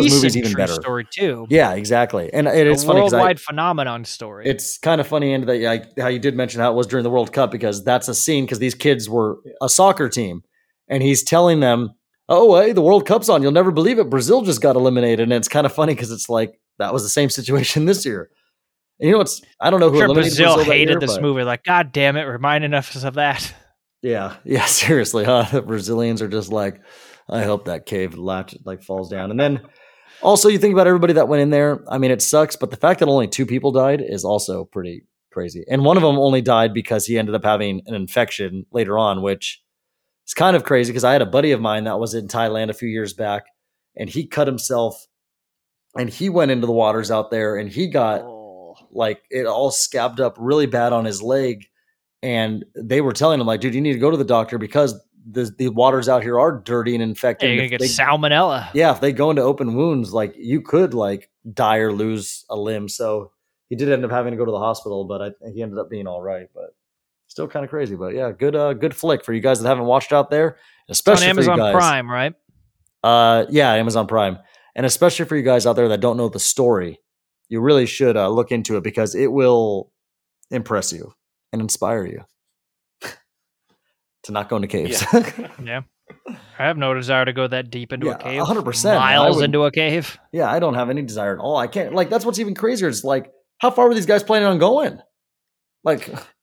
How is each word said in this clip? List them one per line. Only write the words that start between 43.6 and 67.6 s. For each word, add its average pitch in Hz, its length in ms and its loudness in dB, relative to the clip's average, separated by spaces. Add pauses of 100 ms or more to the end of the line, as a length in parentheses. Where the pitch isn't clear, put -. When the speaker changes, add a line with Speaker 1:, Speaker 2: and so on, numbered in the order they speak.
Speaker 1:
and 110 120 -10
he 147 160 -6
cut 147 220 -2
himself, 120 580 -4 (960)
and 127 100 -4
he 185 200 -6
went 165 240 2
into 120 160 0
the 117 40 0
waters 110 380 0
out 110 220 -2
there, 107 240 -2
and 101 120 -6
he 143 200 -4
got, 117 340 0
Speaker 2:
Oh. 101 540 -20 (140)
Speaker 1:
like, 110 400 -4
it 127 160 -4
all 123 240 0
scabbed 120 500 -4
up 123 180 -2
really 139 280 0
bad 120 260 0
on 117 120 0
his 101 180 -6
leg, 123 440 -2 (560)
and 113 420 -4 (100)
they 123 260 -2
were 135 120 0
telling 151 280 2
him, 117 60 -2
like, 110 140 -2
"Dude, 120 140 -4
you 135 60 -2
need 151 120 0
to 123 60 -4
go 139 120 2
to 165 60 0
the 139 80 -2
doctor 120 340 0
because 113 400 0 (320)
the, 120 280 -4
the 127 100 -2
waters 123 400 2
out 127 140 2
here 120 180 0
are 160 120 4
dirty 120 420 -4
and 117 80 -2
infected." 120 460 -2
Speaker 2:
Yeah, 123 60 2
you're 123 100 0
Speaker 1:
And 123 60 -4
Speaker 2:
gonna 120 140 -4
Speaker 1:
if 127 40 0
Speaker 2:
get 120 100 -4
Speaker 1:
they 135 40 2
Speaker 2:
salmonella. 147 720 2
Speaker 1:
Yeah, 156 180 4
if 139 80 -2
they 139 120 2
go 139 180 2
into 143 120 2
open 127 340 0
wounds, 131 380 -2
like, 107 220 -2
you 117 260 -4
could, 165 320 2
like, 101 360 -4 (220)
die 110 260 2
or 110 140 0
lose 107 580 -6
a 110 60 -8
limb. 104 320 -6
So 107 420 -6 (380)
he 120 80 -8
did 143 160 0
end 131 120 0
up 113 60 -4
having 120 220 -2
to 117 60 -8
go 120 80 -2
to 113 40 -4
the 104 80 -4
hospital, 104 460 -4
but 98 180 -10
I, 101 80 -10 (220)
he 113 100 -12
ended 104 160 -10
up 101 120 -10
being 101 180 -10
all 90 140 -10
right. 92 320 -10
But 87 200 -18 (540)
still 151 180 -10
kinda 143 220 -8